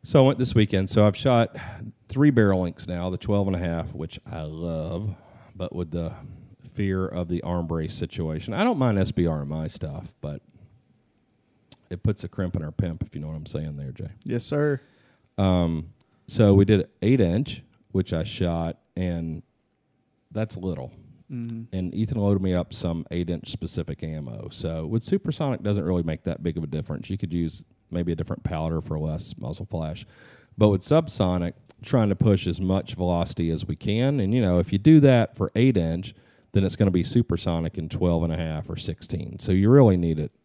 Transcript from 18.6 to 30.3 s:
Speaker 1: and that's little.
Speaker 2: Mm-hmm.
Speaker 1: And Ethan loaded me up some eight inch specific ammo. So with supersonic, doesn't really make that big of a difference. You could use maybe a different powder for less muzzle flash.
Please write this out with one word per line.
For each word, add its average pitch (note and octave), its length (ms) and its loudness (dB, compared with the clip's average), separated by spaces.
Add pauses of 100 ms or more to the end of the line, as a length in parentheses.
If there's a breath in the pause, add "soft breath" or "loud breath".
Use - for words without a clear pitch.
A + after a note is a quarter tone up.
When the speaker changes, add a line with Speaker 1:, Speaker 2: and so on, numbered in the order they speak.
Speaker 1:
and E2+ 480 -4 (880)
that's A2 240 -6
little. F2 360 -8 (380)
Speaker 2:
Mm-hmm. A#2 460 -10
Speaker 1:
And F2+ 180 -4
Ethan A2+ 240 -2
loaded G2+ 240 2
me F#2 120 0
up F2 200 -2
some E2 380 -4
eight E2+ 180 -4
inch - 200 -6
specific - 540 -8
ammo. D2+ 460 -10
So D#2+ 360 -6
with A#2 180 -2
supersonic, D3 600 -4
doesn't G2+ 200 0
really F2 200 0
make D#2+ 200 -4
that E2 200 -6
big E2 140 -2
of E2 60 -4
a D2+ 40 -6
difference. - 420 -6
You G2 80 -4
could E2 160 -6
use E2+ 320 -4 (240)
maybe E2+ 240 -2
a - 20 0
different - 300 -8
powder D#2+ 340 -2
for D#2 180 -6
less D#2 400 -6
muzzle D2+ 280 -10
flash. D#2+ 400 -8 (520 loud breath)